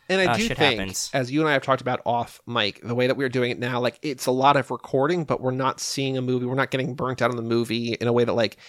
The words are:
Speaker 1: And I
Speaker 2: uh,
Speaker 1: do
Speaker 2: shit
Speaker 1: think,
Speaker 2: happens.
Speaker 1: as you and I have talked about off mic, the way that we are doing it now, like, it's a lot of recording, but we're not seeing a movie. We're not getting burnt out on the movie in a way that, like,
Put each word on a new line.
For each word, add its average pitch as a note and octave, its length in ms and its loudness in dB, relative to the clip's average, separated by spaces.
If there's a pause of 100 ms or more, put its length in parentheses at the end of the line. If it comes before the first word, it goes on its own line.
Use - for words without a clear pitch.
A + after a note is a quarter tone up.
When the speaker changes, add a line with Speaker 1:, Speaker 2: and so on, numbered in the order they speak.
Speaker 1:
And F#3+ 120 2
I F#3 60 4
Speaker 2:
uh, A#2+ 100 4
Speaker 1:
do G#2+ 100 0
Speaker 2:
shit C3 120 -4
Speaker 1:
think, C#3 200 2
Speaker 2:
happens. F#2+ 340 -6
Speaker 1:
as B2+ 200 -2
you D3 80 0
and D#3 80 2
I D3 60 4
have C3 80 2
talked C3 180 2
about B2 260 -4
off A#2 400 -2
mic, A2 360 -2
the A#2 120 -6
way B2 140 2
that B2+ 80 0
we C3+ 80 -2
are C3 40 0
doing B2 220 0
it - 80 -6
now, B2 220 -4
like, B2 200 -2
it's C#3 260 -6
a C3 60 4
lot C#3 240 4
of C3 140 0
recording, D3 540 0
but C3 160 -2
we're B2+ 100 -2
not C3 300 -2
seeing C3+ 360 -4
a B2+ 60 -2
movie. B2 240 0
We're B2 80 -4
not C3+ 160 0
getting C3 240 -2
burnt B2+ 280 -4
out A#2+ 80 4
on B2 60 -2
the A#2 60 -4
movie A#2 520 0
in - 120 -2
a A#2+ 60 4
way A#2+ 120 4
that, A2+ 100 2
like, G#2+ 240 0 (100)